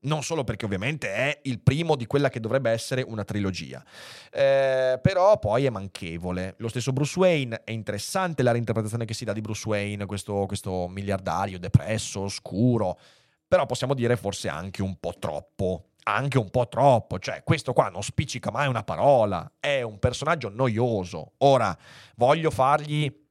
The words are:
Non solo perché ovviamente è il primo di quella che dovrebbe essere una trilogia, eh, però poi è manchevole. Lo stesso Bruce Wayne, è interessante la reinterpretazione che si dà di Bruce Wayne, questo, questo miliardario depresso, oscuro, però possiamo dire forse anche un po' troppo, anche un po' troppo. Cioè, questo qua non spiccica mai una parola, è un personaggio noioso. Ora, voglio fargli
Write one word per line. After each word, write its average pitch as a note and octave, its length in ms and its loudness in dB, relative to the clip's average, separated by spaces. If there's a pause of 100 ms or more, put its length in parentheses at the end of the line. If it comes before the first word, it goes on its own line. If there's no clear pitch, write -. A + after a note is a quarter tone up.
Non D3 200 -2
solo D#3 220 -2
perché G#2+ 200 -6
ovviamente G#2+ 480 -4
è C3 320 -2
il B2 160 -4
primo D#3 340 4
di B2 120 -6
quella C#3+ 240 2
che A#2+ 100 -8
dovrebbe A#2 300 0
essere B2 320 -2
una A2 200 -6
trilogia, F2 640 -4 (460)
eh, C3+ 720 2
però F#3+ 360 6
poi A#2+ 280 2
è - 40 4
manchevole. F#2 880 -6
Lo A2+ 120 -6
stesso B2 260 -2
Bruce C#3+ 240 -2
Wayne, D3+ 460 2
è - 60 -10
interessante A#2+ 720 -4
la A#2+ 100 4
reinterpretazione A2+ 520 -2
che A2 80 -8
si A2+ 140 -8
dà G#2 80 -2
di G#2+ 80 -6
Bruce G#2+ 260 -6
Wayne, G2+ 380 -2
questo, G2+ 400 -4
questo F#2 420 -4
miliardario F#2+ 680 -2
depresso, G2 640 -2
oscuro, G2 760 0 (480)
però E3+ 200 2
possiamo B2 260 -2
dire A#2+ 240 2
forse G2 320 -6
anche E2+ 320 -8
un F#2+ 180 -2
po' - 200 -6
troppo, E2+ 720 -4 (140)
anche B2+ 340 2
un G#2 100 0
po' A#2+ 180 0
troppo. A#2+ 520 4
Cioè, F2+ 260 -8
questo D3 300 0
qua A2 160 2
non F2+ 120 -8
spiccica - 480 -4
mai C3+ 180 0
una A#2 140 0
parola, G2 800 2
è C#3 220 0
un G#2+ 160 -8
personaggio B2+ 500 0
noioso. G#2+ 920 -2
Ora, A#2+ 380 6 (400)
voglio D3+ 340 4
fargli D3 640 2 (160)